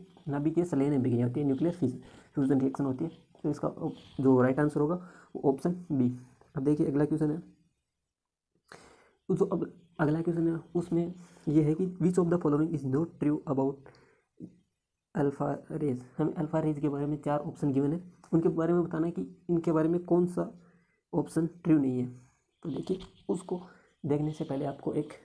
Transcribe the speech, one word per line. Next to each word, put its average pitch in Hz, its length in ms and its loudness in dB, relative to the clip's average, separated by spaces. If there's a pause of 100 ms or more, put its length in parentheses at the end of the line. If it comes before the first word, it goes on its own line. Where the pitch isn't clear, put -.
(280)
नाभिक 143 300 -2
या 175 60 4
सलयन 139 380 2
बिखरी 120 180 2
होती 123 200 0
है, 147 60 0
nuclear 143 280 0
fusion, - 240 -2 (360)
fusion 139 260 2
reaction 135 240 0
होती 131 200 -2
है। 165 60 -4 (320)
तो 156 80 -2
इसका 147 200 -2
op-, - 500 -8
जो 131 220 6
right 131 180 4
answer 147 200 2
होगा, 151 140 2 (400)
वो - 180 2
option 180 220 -2 (180)
बी। 127 160 4 (480)
अब 135 80 -4
देखिए, 151 220 2
अगला 147 180 2
question 151 260 0
है, 156 80 -4 (1900)
तो 190 60 0
जो 185 120 2
अब 170 260 -2 (280)
अगला 156 220 2
question 165 260 0
है, 165 120 -2 (140)
उसमें 170 400 -2 (340)
ये 151 140 6
है 147 120 2
कि 190 120 -2 (120)
which 180 200 2
of 170 140 4
the 175 60 2
following 160 360 0
is 139 140 -4
not 151 340 -2
true 147 160 2 (100)
about 135 420 -2 (1200)
alpha 143 380 0 (200)
rays। 147 300 -4 (160)
हमें 156 160 0
alpha 160 260 -2
rays 156 200 0
के 151 80 0
बारे 143 180 -2
में 151 160 -2
चार 147 180 0
option 151 320 -2
given 139 200 2
है, 175 80 -2 (320)
उनके 165 160 4
बारे 165 240 2
में 175 120 4
बताना 165 220 -2
है 170 60 -4
कि 185 100 -6 (280)
इनके 170 220 2
बारे 156 160 4
में 175 160 0
कौन 175 220 4
सा 175 160 -2 (680)
option 165 340 0 (180)
true 156 140 6
नहीं 131 200 0
है। 123 80 0 (560)
तो - 80 -6
देखिए, 185 300 -4 (280)
उसको 185 320 -4 (440)
देखने 147 280 0
से 156 120 -6
पहले 139 200 -4
आपको 139 300 -6
एक 147 180 -4 (120)